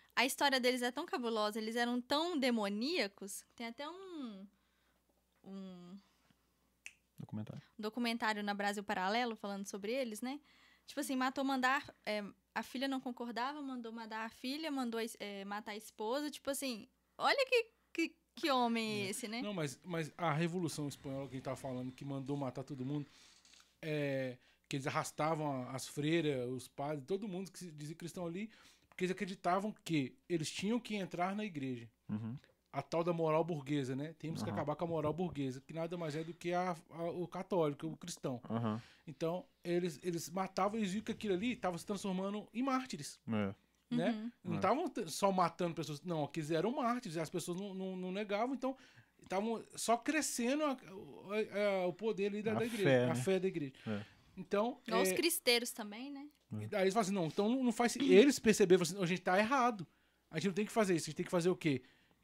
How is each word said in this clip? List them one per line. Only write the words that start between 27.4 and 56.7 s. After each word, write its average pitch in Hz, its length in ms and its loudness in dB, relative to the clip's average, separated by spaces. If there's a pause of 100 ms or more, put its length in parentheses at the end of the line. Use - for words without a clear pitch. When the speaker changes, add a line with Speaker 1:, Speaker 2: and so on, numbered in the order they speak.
Speaker 3:
que - 80 -18
se 180 120 -12
dizia 151 240 -10
cristão 175 300 -8
ali, 190 240 -6 (380)
porque - 180 -4
eles 180 60 2
acreditavam 196 600 0 (100)
que 147 320 0 (120)
eles 160 240 0
tinham 220 280 0
que 214 160 -8
entrar 185 400 -2
na 214 100 -2
igreja. 131 420 -6 (220)
Speaker 2:
Uhum. 110 260 -4 (360)
Speaker 3:
A 139 120 -4
tal 165 200 0
da 175 80 2
moral 165 320 4
burguesa, 139 520 -2
né? 151 240 -6
Temos 156 240 -6
que - 60 -4
Speaker 2:
Aham. - 80 -2
Speaker 3:
acabar 151 180 0
com 175 100 -4
a - 20 -2
moral 151 260 0
burguesa, 139 480 -2
que - 120 -16
nada 165 240 -4
mais 156 180 -4
é 160 80 -2
do 170 120 -8
que 175 180 -4
a, 180 220 0 (160)
a, 165 140 -6
o 170 220 -2
católico, 160 600 0
o 156 100 -8
cristão. 147 500 -6
Speaker 2:
Aham. 110 320 0 (280)
Speaker 3:
Então, 170 360 -4 (200)
eles, 175 400 0
eles 170 260 -4
matavam, 190 480 0
eles 202 140 0
viam 214 100 -2
que 226 100 -6
aquilo 208 220 -2
ali 214 220 0
tava 175 240 -2
se - 60 -14
transformando 196 680 -2
em 226 80 -2
mártires, 254 640 -2
Speaker 2:
É. 104 280 2 (400)
Speaker 3:
né? 185 160 4
Speaker 1:
Uhum. 220 200 -4 (200)
Speaker 3:
Não 160 60 2
Speaker 2:
É. - 20 0
Speaker 3:
tavam 247 280 4
t-, 220 200 -4
só 196 240 2
matando 175 420 2
pessoas, 147 300 -4
não, 160 240 0
que 165 140 -4
eles 151 100 -2
eram 170 240 2
mártires, 240 400 -2
e 170 40 -2
as 156 100 -4
pessoas 175 300 -4
não, 196 140 -8
não, 190 220 -6
não 185 160 -4
negavam, 208 420 -2
então 262 240 -2 (500)
tavam 208 380 -2 (100)
só 226 220 2
crescendo 294 640 0
a, 294 100 2
a, 196 1120 -2
a, 180 40 2
o 175 60 0
poder 202 340 0
ali 208 160 -2
da, 220 80 0
Speaker 2:
A 214 80 2
Speaker 3:
da 226 60 4
igreja, 226 180 -2
Speaker 2:
fé, 131 220 8
Speaker 3:
a - 20 4
Speaker 2:
né? 117 80 2
Speaker 3:
fé 185 240 2
da 185 80 0
igreja. 156 260 -2 (140)
Speaker 2:
É. 101 180 -2 (320)
Speaker 3:
Então, 202 500 0
Speaker 1:
Igual 220 140 4
os 190 80 4
Speaker 3:
é, 185 60 2
Speaker 1:
cristeiros 247 560 2
também, 226 400 -10
né? 285 180 -12 (240)
Speaker 2:
É. 107 100 -4
Speaker 3:
e - 40 -6
daí 190 160 2